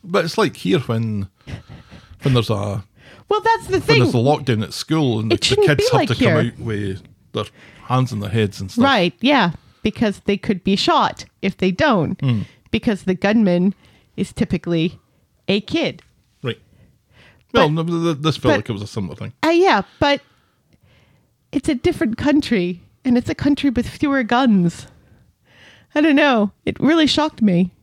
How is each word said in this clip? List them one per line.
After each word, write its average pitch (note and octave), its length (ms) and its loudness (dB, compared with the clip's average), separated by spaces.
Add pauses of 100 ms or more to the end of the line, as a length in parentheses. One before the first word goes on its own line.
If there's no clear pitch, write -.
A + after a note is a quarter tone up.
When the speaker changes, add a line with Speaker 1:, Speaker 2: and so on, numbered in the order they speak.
Speaker 1:
But F3 200 -2
it's D#3+ 120 -6
like G3 200 0
here F3+ 220 0
when, A2 500 -4 (920)
when C#3 120 0
there's A#2 160 0
a G2+ 340 -4 (460)
Speaker 2:
Well, G#4 120 0
that's A4+ 260 0
the F#4 60 -6
Speaker 1:
when F#4+ 80 0
Speaker 2:
thing. - 220 2
Speaker 1:
there's B2 100 0
a B2 40 2
lockdown B2 460 0
at - 100 -10
school C#3 460 -2
and A2 120 -2
the, E4+ 40 4
Speaker 2:
It - 60 -6
Speaker 1:
the - 60 -2
Speaker 2:
shouldn't G4+ 200 2
Speaker 1:
kids D3 120 4
Speaker 2:
be G4+ 60 -2
Speaker 1:
have B4+ 80 2
Speaker 2:
like E4+ 160 2
Speaker 1:
to A#3 60 0
Speaker 2:
here. G3 220 2
Speaker 1:
come A#2+ 100 0
out - 120 -10
with G2+ 420 -6 (320)
their G#2+ 120 -4 (420)
hands B2+ 260 0
on G#2+ 60 -6
their G2+ 100 -6
heads G#2 320 0
and G2 100 -10
stuff. A#3+ 140 2
Speaker 2:
Right, G#3+ 340 2
yeah, A3+ 320 2 (320)
because G#3+ 420 -2
they G3+ 120 0
could - 260 -4
be F#3+ 140 2
shot - 480 0 (160)
if F#3+ 160 -4
they F#3+ 140 0
don't, G3 480 0
Speaker 1:
Mm. A#2 260 0 (260)
Speaker 2:
because G#3+ 320 -2
the F#3 120 -2
gunman G3 600 2 (400)
is - 160 -6
typically E3+ 680 -2 (520)
a G3 100 2
kid. A3 420 -6 (400)
Speaker 1:
Right. A#2+ 180 -8 (960)
Well, F3 160 4
Speaker 2:
But D#3+ 140 -2
Speaker 1:
no, - 0 -
th-, E3+ 320 -2
th-, C#3 80 -12
this D#3 140 0
felt - 160 2
Speaker 2:
but - 60 2
Speaker 1:
like - 100 -10
it A#2+ 40 -4
was G2 80 -8
a G#2 60 -10
similar F2+ 280 -8
thing. - 180 -12 (100)
Speaker 2:
Uh, D#4 60 2
yeah, E4+ 320 4 (180)
but C#4+ 220 0 (1300)
it's C#4+ 180 -4
a D4 60 0
different B3+ 420 -2
country, A#3 640 0 (240)
and A#3+ 120 2
it's B3 120 -2
a - 60 -2
country C#4+ 360 0
with A#3 160 -2
fewer C#4 360 -2
guns. G#3 640 2 (1080)
I D4+ 60 4
don't D4+ 160 4
know. A#3+ 340 4 (140)
It - 140 -4
really D#4 280 4
shocked D4+ 340 -2
me. F3+ 300 2 (120)